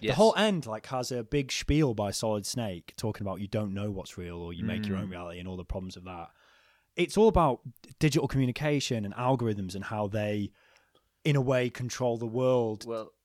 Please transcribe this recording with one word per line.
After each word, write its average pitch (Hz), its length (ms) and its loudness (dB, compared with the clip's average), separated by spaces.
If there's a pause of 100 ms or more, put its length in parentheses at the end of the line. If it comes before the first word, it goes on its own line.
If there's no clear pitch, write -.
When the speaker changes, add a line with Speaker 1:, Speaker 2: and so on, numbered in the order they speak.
Speaker 1:
The 110 80 -4
Speaker 2:
Yes. 123 80 2
Speaker 1:
whole 214 200 8
end, 185 300 2
like, 107 200 -8
has 127 260 -4
a 120 120 -4
big 135 280 -2
spiel 143 420 2
by 101 180 0
Solid 107 340 0
Snake 101 500 -6
talking 107 300 -4
about 95 140 -4
you 101 80 -6
don't 107 260 -2
know 104 160 -4
what's 95 260 -8
real 87 200 -8
or 85 160 -8
you 87 120 -6
make - 220 -2
your 98 100 -2
own 92 120 -4
Speaker 2:
Mm. 92 40 -10
Speaker 1:
reality 87 280 -10
and 90 80 -10
all 92 80 -8
the 87 80 -8
problems 92 320 -8
of 90 80 -18
that. 87 260 -12 (640)
It's 175 220 -2
all 220 120 8
about 165 320 4 (380)
digital 147 300 2
communication 135 760 0
and 101 100 -6
algorithms 113 600 0
and 98 100 -6
how 107 220 -2
they, 104 460 0 (720)
in 151 120 4
a 139 40 6
way, 127 300 2
control 120 480 -2
the 120 80 -4
world. 117 600 2
Speaker 2:
Well, 113 260 -6 (120)